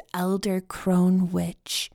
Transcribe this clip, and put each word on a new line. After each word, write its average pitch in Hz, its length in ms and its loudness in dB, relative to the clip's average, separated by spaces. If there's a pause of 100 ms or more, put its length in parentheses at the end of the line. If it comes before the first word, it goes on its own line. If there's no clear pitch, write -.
(160)
elder 185 440 -2
crone 185 720 2
witch - 640 -6